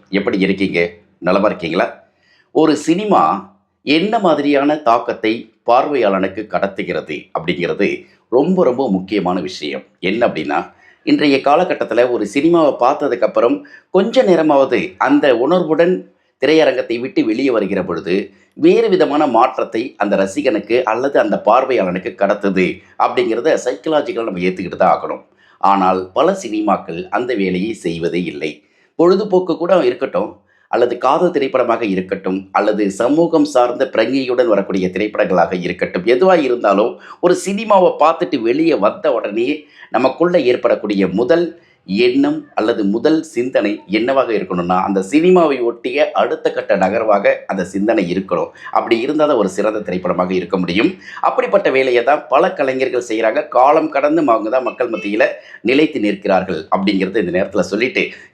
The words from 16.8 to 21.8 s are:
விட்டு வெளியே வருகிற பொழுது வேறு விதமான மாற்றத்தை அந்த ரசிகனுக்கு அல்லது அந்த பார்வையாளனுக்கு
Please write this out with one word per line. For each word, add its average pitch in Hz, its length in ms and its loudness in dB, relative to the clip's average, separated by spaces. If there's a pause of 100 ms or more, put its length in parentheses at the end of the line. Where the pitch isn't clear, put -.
விட்டு 131 240 -4
வெளியே 123 260 0
வருகிற 95 340 0
பொழுது 87 460 -4 (240)
வேறு 190 340 4
விதமான 156 380 2
மாற்றத்தை 117 680 0
அந்த 101 200 0
ரசிகனுக்கு 117 680 0
அல்லது 135 360 -2
அந்த 110 260 0
பார்வையாளனுக்கு 107 680 0